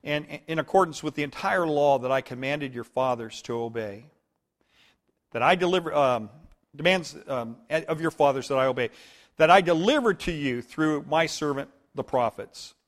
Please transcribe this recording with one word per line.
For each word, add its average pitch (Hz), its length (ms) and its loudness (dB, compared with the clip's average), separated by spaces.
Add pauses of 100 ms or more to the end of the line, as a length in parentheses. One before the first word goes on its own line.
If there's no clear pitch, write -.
and, 151 440 -6
in 160 100 -4
accordance 160 460 2
with 156 100 -6
the 151 80 -6
entire 175 460 -2
law 143 320 2
that 127 120 -2
I 135 100 0
commanded 131 520 -6
your 120 120 -10
fathers 123 580 -4
to 120 100 -6
obey, 113 520 -8 (1300)
that 117 100 -4
I 165 140 4
deliver, 175 400 0
um, 123 340 2 (460)
demands, 170 400 0 (120)
um, 117 300 -6 (140)
of 160 280 -2
your 160 120 -2
fathers 139 380 2
that 135 100 0
I 131 80 2
obey, 123 240 -2 (460)
that 160 120 6
I 190 120 10
delivered 190 600 2
to 180 100 -4
you 139 300 -4
through 151 480 -2
my 160 160 2
servant 143 460 -4 (240)
the 127 80 -6
prophets. - 720 -4 (120)